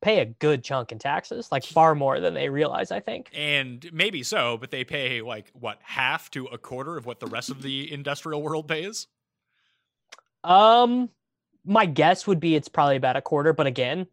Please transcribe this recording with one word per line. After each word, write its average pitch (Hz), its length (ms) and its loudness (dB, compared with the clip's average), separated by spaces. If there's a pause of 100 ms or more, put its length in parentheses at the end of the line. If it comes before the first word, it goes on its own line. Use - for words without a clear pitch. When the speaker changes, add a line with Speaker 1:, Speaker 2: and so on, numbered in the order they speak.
Speaker 1:
pay 208 180 2
a 123 60 4
good 131 380 0
chunk 131 280 -6
in 113 80 -14
taxes, 175 520 -6
like, 139 140 -2
far 160 300 4
more 135 240 0
than 165 160 0
they 139 140 -4
realize, 147 420 -2
I - 80 -6
think. - 340 -12
Speaker 2:
And 143 580 -4
maybe 170 300 -2
so, 120 360 -2
but 123 120 -14
they 131 140 -6
pay, 127 380 -6
like, 110 320 -12
what, 113 280 -10
half 135 500 -4
to 131 160 -10
a 120 120 -14
quarter 139 380 -12
of 120 100 -14
what 120 120 -12
the 117 80 -10
rest 113 220 -8
of 135 140 -14
the 135 280 -10
industrial 143 520 -8
world 156 240 -6
pays? 170 400 -8 (1400)
Speaker 1:
Um, 233 640 6 (540)
my 208 240 4
guess 156 400 2
would 185 140 2
be 160 140 2
it's 147 120 -2
probably 143 300 2
about 127 180 0
a 139 60 -4
quarter, 151 320 2
but 147 120 2
again, 131 480 -2